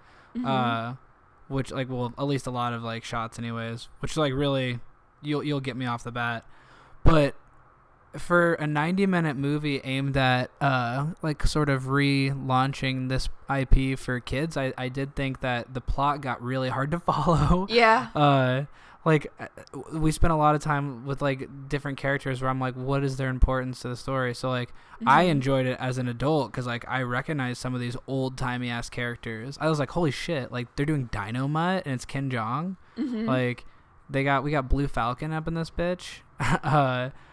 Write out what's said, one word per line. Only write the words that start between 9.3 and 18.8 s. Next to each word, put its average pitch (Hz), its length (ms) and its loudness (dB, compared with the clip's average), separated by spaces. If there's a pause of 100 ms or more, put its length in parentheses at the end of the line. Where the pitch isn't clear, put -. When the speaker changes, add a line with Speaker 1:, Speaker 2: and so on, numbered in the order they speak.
Speaker 2:
movie 143 480 -2
aimed 135 320 -2
at, 127 340 2 (120)
uh, 131 460 0 (120)
like, 156 260 -2
sort 151 220 4
of 131 140 2
relaunching 135 1300 0
this 127 180 0 (180)
I 135 200 -2
P 131 280 6
for 127 260 -2
kids, 151 360 -4
I, 131 220 -2
I 127 100 -4
did 139 260 -4
think 135 260 -2
that 127 340 -4
the - 80 -6
plot 143 400 0
got 127 200 -4
really 127 280 -2
hard 135 220 -2
to 170 80 -2
<laughs> - 120 0
follow. 160 560 4
Speaker 1:
Yeah. 233 460 4
Speaker 2:
Uh, 139 480 4 (420)